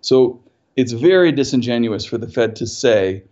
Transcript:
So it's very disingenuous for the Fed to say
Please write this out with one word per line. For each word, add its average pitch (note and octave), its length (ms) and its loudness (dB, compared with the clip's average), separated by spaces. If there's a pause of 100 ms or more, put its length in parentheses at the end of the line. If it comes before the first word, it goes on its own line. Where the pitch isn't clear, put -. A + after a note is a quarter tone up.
So B2+ 380 2 (360)
it's B2+ 160 -2
very E3+ 400 4
disingenuous A#2+ 720 -2
for A#2 120 -8
the A2+ 100 -8
Fed A2+ 300 -2
to A2+ 100 -8
say G2 640 0